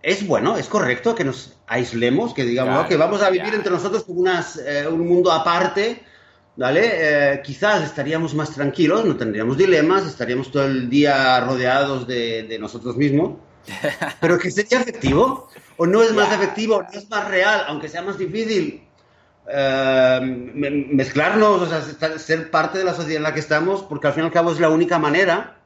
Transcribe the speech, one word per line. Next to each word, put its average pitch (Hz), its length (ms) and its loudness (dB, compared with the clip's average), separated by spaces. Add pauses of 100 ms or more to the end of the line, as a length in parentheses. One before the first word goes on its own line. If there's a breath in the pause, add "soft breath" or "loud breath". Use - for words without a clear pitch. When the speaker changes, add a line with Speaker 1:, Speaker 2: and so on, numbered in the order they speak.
Speaker 1:
Es 196 260 -2
bueno, 151 300 0
es 156 120 -6
correcto 208 480 0
que 180 80 -4
nos - 420 -8
aislemos, 123 680 0
que 135 120 -4
digamos, 123 300 0
Speaker 2:
Claro, 160 140 0
Speaker 1:
"Ok, 160 100 2
vamos 190 240 2
a 190 80 4
vivir 185 180 -2
Speaker 2:
ya. 214 80 -2
Speaker 1:
entre 196 160 -2
nosotros 185 320 -2
como 175 160 -6
unas, 175 360 0
eh, 143 300 -4
un 165 200 -2
mundo 175 260 4
aparte", 180 720 0 (540 soft breath)
¿vale? 151 340 2 (440)
Eh, 139 100 -8
quizás 190 380 0
estaríamos 151 520 -4
más 151 180 -4
tranquilos, 160 520 0
no 147 120 2
tendríamos 113 420 -2
dilemas, 180 480 4
estaríamos 127 460 -6
todo 139 140 0
el 127 220 -2
día 135 520 4
rodeados 127 680 0
de, 117 380 -4
de 110 160 -10
nosotros 117 360 -10
mismos. 143 360 0 (340)
Speaker 2:
<laughs> - 540 -8
Speaker 1:
¿Pero 175 180 2
que 180 140 -4
sería 208 280 0
efectivo? 220 680 0 (280 loud breath)
¿O 170 100 2
no 196 160 4
es 226 120 4
más 208 160 4
Speaker 2:
Ya, 214 60 0
Speaker 1:
efectivo? 202 460 0
Speaker 2:
ya. - 100 -14
Speaker 1:
¿No 202 60 -14
es - 120 -18
más 202 180 -4
real? 196 380 2
Aunque 151 220 -8
sea 165 140 -10
más 190 160 -8
difícil, 190 680 -4 (680 soft breath)
eh, 131 720 2
me-, 131 480 -6 (220)
mezclarnos, 180 720 2
o 170 40 -2
sea, 160 120 -2
estar, 156 400 -6
ser 160 320 -4
parte 156 280 0
de 190 60 -2
la 175 100 0
sociedad 156 240 -4
en 151 60 -4
la 151 100 -2
que 156 60 -2
estamos, 170 420 0
porque 147 240 -6
al 143 80 2
fin 156 80 0
y 165 40 0
al 160 60 -2
cabo 170 200 2
es 151 80 -4
la 165 100 4
única 165 280 2
manera 165 680 0